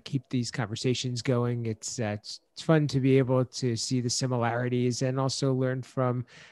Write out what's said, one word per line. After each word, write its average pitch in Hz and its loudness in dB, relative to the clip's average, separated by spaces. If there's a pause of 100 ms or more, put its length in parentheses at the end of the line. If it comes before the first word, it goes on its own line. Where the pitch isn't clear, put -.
keep 135 -4
these 120 -2
conversations 123 -2
going. 120 0
It's, - -6
uh, 107 -2
it's, - -14 (140)
it's - -12
fun 156 4
to 131 0
be 131 6
able 127 4
to 120 -2
see 127 -2
the 120 -2
similarities 123 0
and 131 0
also 135 0
learn 127 -2
from 123 -2 (260)